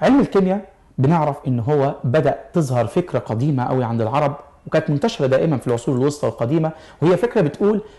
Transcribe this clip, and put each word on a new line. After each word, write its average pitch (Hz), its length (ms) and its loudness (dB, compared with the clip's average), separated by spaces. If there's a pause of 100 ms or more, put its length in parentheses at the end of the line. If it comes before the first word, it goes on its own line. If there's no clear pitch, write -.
علم 254 180 4
الكيمياء 196 420 0 (360)
بنعرف 151 380 2 (120)
إن 123 120 0
هو 139 440 0
بدأ 143 360 0 (140)
تظهر 123 340 0
فكرة 139 320 -2
قديمة 123 440 -2
قوي 127 200 0
عند 117 180 -2
العرب، 139 340 0 (320)
وكانت 156 220 0
منتشرة 147 380 0
دائمًا 131 300 2
في 117 100 -6
العصور 123 280 0
الوسطى 139 320 0
القديمة، 156 440 -2 (300)
وهي 175 160 4
فكرة 233 240 0
بتقول 202 400 0 (180)